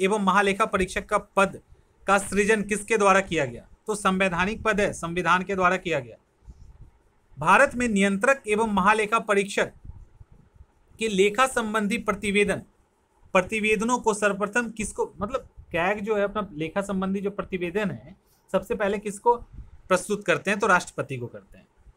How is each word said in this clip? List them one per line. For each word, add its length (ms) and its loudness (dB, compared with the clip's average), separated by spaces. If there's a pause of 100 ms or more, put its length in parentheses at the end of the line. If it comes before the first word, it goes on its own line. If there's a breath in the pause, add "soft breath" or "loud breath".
एवं 180 2
महालेखा 460 4
परीक्षक 420 -2
का 120 0
पद 420 0 (460)
का 120 4
सृजन 440 0
किसके 360 -2
द्वारा 220 6
किया 240 -2
गया? 240 -10 (180)
तो 80 -2
संवैधानिक 680 0
पद 180 0
है, 120 2
संविधान 500 0
के 120 -4
द्वारा 220 2
किया 240 -2
गया। 160 -16 (1200)
भारत 360 6
में 140 -2
नियंत्रक 600 2
एवं 240 0
महालेखा 460 2
परीक्षक 540 0 (1300)
के 100 -2
लेखा 380 2
संबंधी 520 -2
प्रतिवेदन, 640 0 (720)
प्रतिवेदनों 640 2
को 160 0
सर्वप्रथम 560 -2
किसको, 500 -6
मतलब 280 -6 (240)
कैग 280 0
जो 160 -2
है 60 0
अपना 320 -4
लेखा 260 -6
संबंधी 400 -4
जो 100 -4
प्रतिवेदन 600 -4
है, 260 -14 (360)
सबसे 220 -2
पहले 240 -2
किसको 380 0 (520)
प्रस्तुत 360 -2
करते 260 0
हैं? 100 -2
तो 60 0
राष्ट्रपति 500 0
को 100 -8
करते 320 -18
हैं। 80 -20 (300)